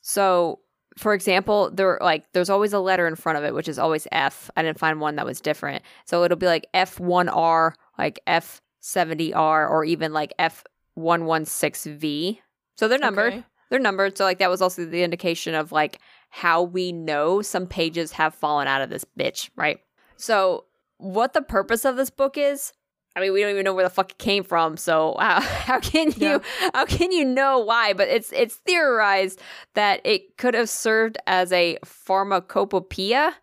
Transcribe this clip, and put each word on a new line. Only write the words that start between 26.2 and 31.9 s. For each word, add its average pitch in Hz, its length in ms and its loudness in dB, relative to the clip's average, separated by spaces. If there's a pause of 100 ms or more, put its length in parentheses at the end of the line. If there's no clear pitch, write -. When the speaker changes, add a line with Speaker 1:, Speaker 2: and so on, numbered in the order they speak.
Speaker 1:
how 262 120 0
can 359 260 0
you 330 120 2
know 262 360 2
why? 220 320 2
But 196 160 2
it's, 226 240 0
it's 233 240 0
theorized 214 840 2 (340)
that 208 280 2
it - 340 -2
could 247 180 0
have 240 140 0
served 220 500 0 (100)
as 185 240 2
a 175 320 2
pharmacopoeia. 196 1600 -2